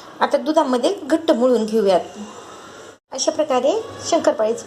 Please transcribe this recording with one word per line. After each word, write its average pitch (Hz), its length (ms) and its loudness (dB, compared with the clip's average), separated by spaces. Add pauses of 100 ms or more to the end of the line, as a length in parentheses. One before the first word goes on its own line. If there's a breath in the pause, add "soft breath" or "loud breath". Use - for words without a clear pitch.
(200 loud breath)
आता 339 180 2
दुधामध्ये 285 640 2
घट्ट 320 280 2
मळून 233 340 2
घेऊयात. 196 340 2 (1120)
अशा 269 200 -4
प्रकारे 302 520 0 (260)
शंकरपाळ्याचं 233 580 0